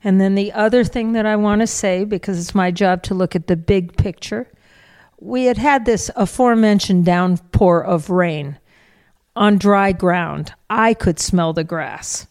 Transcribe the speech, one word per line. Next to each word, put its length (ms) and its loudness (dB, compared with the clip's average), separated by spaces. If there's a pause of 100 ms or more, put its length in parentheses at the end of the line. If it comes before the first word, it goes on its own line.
And 180 2
then 160 2
the 180 -4
other 320 2
thing 280 -4
that 120 0
I 100 0
wanna 320 0
say, 380 -2
because 340 -6
it's 160 -8
my 160 2
job 320 0
to 100 -6
look 220 -2
at 120 -4
the 100 0
big 400 -2
picture, 520 -4 (720)
we 260 -4
had 120 2
had 260 2
this 320 0
aforementioned 880 2
downpour 800 2
of 260 -2
rain 480 -2 (760)
on 220 4
dry 340 2
ground. 640 -4 (160)
I 240 2
could 260 -2
smell 320 0
the 140 -4
grass. 640 -10